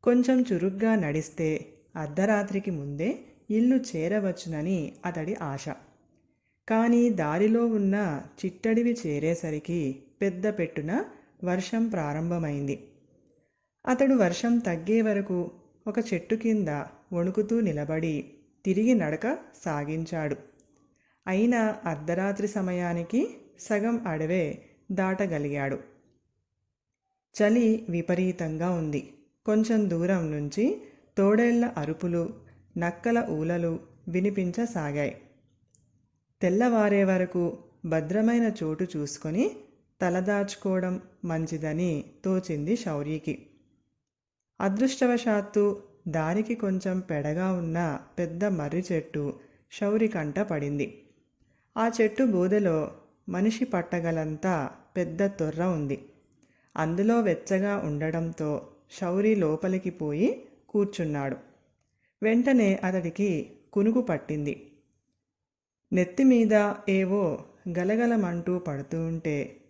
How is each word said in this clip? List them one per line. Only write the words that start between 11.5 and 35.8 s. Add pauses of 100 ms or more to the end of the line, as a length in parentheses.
ప్రారంభమైంది. (1000)
అతడు
వర్షం
తగ్గే
వరకు (360)
ఒక
చెట్టు
కింద (460)
వణుకుతూ
నిలబడి (340)
తిరిగి
నడక (280)
సాగించాడు. (920)
అయినా (100)
అర్ధరాత్రి
సమయానికి (220)
సగం
అడవే (260)
దాటగలిగాడు. (1600)
చలి
విపరీతంగా
ఉంది. (320)
కొంచెం
దూరం
నుంచి (360)
తోడేళ్ల
అరుపులు, (440)
నక్కల
ఊలలు (280)
వినిపించసాగాయి. (1200)